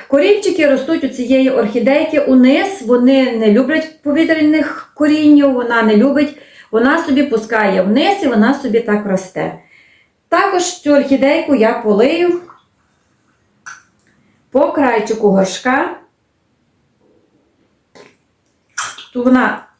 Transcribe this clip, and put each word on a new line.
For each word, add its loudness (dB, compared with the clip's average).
корінчики 2
ростуть -2
у -4
цієї 0
орхідейки 0
униз, 2
вони 2
не 2
люблять -2
повітряних -2
коріннів, 4
вона -2
не 4
любить, 0
вона 0
собі 0
пускає -2
вниз 0
і 0
вона 2
собі -2
так -4
росте. -6
Також 0
цю -2
орхідейку 0
я 2
полию 0
по 0
крайчику -2
горшка. -2
Тут -4
вона, 0